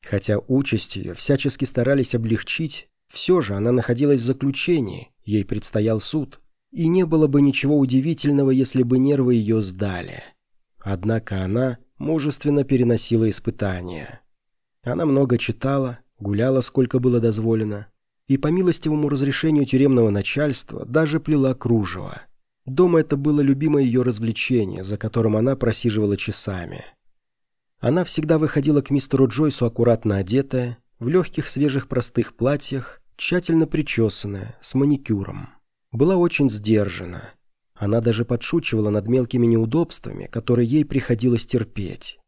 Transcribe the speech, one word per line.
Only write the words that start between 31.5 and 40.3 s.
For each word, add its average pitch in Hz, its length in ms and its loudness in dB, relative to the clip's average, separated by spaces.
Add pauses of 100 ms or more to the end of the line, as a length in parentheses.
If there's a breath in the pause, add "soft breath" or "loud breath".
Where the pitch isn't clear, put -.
простых - 480 -2
платьях, 135 680 -4 (140)
тщательно 165 520 0
причесанная, 107 920 -4
с - 120 -10
маникюром. 127 760 0 (420)
Была 160 260 2
очень 165 320 2
сдержана. 101 840 -2 (440)
Она 107 240 0
даже 117 240 0
подшучивала 117 640 -2
над 104 180 -2
мелкими 120 380 2
неудобствами, 113 800 0
которые 120 420 0